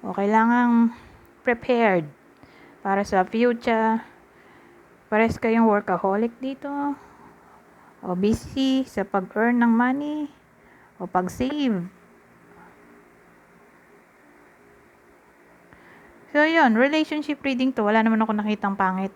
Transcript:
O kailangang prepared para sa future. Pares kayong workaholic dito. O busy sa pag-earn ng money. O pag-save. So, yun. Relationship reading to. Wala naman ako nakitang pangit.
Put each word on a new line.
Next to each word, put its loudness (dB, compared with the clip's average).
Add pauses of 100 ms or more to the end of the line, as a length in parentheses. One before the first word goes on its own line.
O -8
kailangang 2 (480)
prepared 0 (720)
para -2
sa 0
future. 0 (1040)
Pares 0
kayong 2
workaholic 0
dito. -8 (1120)
O -4
busy -2
sa -6
pag-earn -2
ng 4
money. -2 (720)
O -10
pag-save. -4 (4000)
So, 2
yun. 4
Relationship 0
reading 0
to. -2
Wala 2
naman 2
ako -2
nakitang -4
pangit. -2